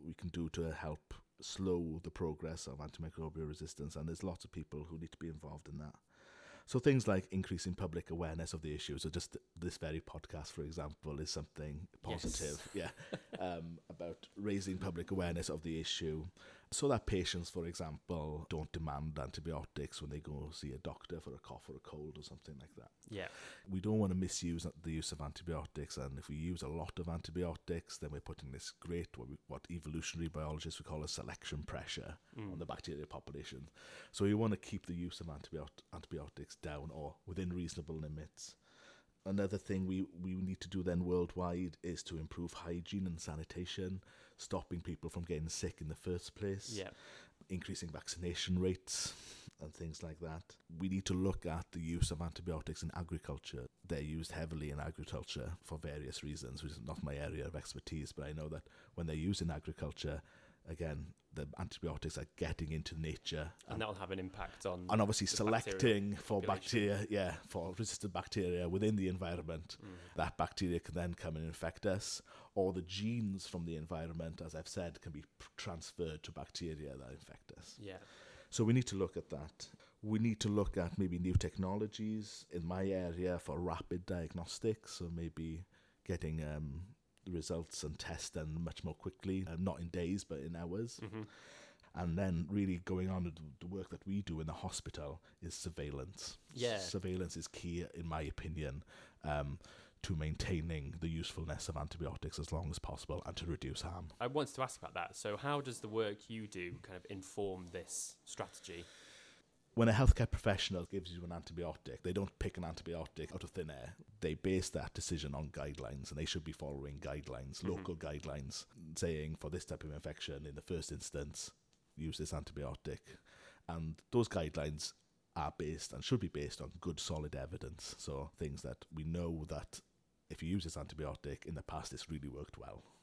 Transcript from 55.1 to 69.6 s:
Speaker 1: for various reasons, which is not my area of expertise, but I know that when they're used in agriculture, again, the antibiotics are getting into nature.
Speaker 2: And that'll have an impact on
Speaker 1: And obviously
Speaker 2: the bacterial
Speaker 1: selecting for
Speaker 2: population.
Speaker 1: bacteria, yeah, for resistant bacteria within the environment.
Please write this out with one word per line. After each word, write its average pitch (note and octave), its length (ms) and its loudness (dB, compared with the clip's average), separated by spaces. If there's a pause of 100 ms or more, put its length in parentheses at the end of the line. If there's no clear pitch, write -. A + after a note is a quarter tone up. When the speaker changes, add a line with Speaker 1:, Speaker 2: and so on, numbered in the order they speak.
Speaker 1:
for D#2+ 140 -4
various D2 460 -4
reasons, C#2+ 400 -4
which D2 80 -4
is D2+ 120 -6
not C#2 200 -4
my C#2+ 120 0
area D2 300 -2
of D2+ 100 -4
expertise, - 560 -4
but D2 140 -6
I D2 80 -4
know D#2 160 -2
that D2+ 140 -4 (320)
when E2+ 100 0
they're D#2+ 100 2
used E2+ 280 4
in E2 80 4
agriculture, D2+ 720 -2 (440)
again, D#2 460 -2 (200)
the C#2+ 140 -2 (120)
antibiotics D#2+ 580 -2
are - 80 -2 (100)
getting D#2+ 380 0
into D#2+ 260 -2
nature. D#2 500 -2 (200)
Speaker 2:
And A2 100 -2
that'll G#2+ 140 0
have F#2+ 180 -4
an F#2+ 80 2
impact F#2 460 -4
on F2+ 240 0
Speaker 1:
And G#2+ 120 8
obviously G#2 260 6
Speaker 2:
the G#2+ 220 4
bacterial G#2+ 300 4
Speaker 1:
selecting G#2 380 8
for G2+ 240 2
Speaker 2:
population. G2+ 480 6
Speaker 1:
bacteria, G2+ 200 4
yeah, F#2 260 4 (120)
for F2+ 300 0
resistant G#2+ 340 0
bacteria F2 560 4
within G#2 300 6
the F#2+ 100 6
environment. E2+ 760 0